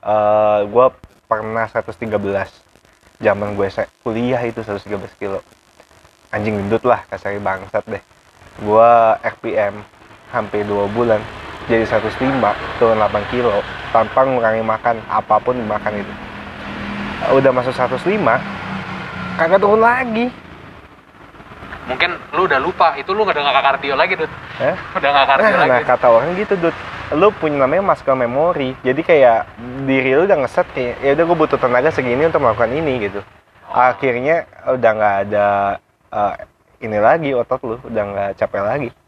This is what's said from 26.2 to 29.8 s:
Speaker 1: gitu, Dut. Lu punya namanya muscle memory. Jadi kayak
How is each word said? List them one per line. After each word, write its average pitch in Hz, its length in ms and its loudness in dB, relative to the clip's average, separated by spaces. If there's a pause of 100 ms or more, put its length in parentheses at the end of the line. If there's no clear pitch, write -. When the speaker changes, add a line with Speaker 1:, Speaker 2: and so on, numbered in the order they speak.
Speaker 1:
gitu, 202 240 -2
Dut. 165 160 0 (380)
Lu 180 180 4
punya 147 320 0
namanya 156 220 2
muscle 143 320 0
memory. 131 640 0
Jadi 135 220 0
kayak 127 420 6 (400)